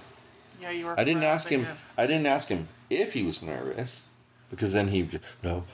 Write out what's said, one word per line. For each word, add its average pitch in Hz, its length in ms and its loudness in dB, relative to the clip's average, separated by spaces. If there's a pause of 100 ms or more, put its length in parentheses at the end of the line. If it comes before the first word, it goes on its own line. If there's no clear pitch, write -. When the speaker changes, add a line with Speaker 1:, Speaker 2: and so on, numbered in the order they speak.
(600)
Speaker 1:
Yeah, 180 100 -10
you 170 140 -6
were 170 140 -2
Speaker 2:
I 113 40 6
didn't 156 200 2
ask 160 260 2
him, 131 160 2
Speaker 1:
harassing - 160 -8
him. - 60 -20 (100)
Speaker 2:
I 120 100 4
didn't 156 180 2
ask 139 220 2
him 82 200 -2 (220)
if 202 240 0
he 110 100 0
was 85 200 -2
nervous, 73 600 -6 (460)
because 104 220 0
then 104 160 4
he'd, 82 320 0 (240)
"No, 87 300 -2